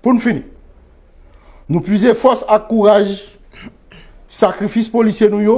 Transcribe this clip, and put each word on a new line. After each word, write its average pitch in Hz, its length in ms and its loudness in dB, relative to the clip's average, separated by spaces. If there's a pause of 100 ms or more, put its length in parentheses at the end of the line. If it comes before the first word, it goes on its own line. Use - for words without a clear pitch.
Pou 254 80 2
nou 233 80 2
fini, 220 220 -4 (1200)
nou 165 160 -4
puize 208 400 0
fòs 254 220 0 (100)
ak 214 160 0
kouraj, 208 460 2 (1120)
sakrifis 214 640 -2
polisye 220 400 2
nou 208 80 -2
yo 208 180 2